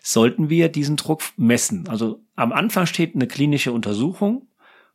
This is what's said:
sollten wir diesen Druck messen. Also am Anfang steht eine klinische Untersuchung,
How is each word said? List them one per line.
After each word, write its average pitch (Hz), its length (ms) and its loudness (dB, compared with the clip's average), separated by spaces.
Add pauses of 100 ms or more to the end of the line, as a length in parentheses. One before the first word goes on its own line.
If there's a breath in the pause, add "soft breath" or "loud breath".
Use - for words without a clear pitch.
sollten 151 440 2
wir 165 220 4
diesen 151 260 -2
Druck 156 280 -2 (140)
messen. 113 520 0
Also 110 320 -4 (140)
am 120 160 0
Anfang 185 340 0
steht 165 300 -2
eine 127 100 2
klinische 139 460 0
Untersuchung, 143 760 -2 (480 soft breath)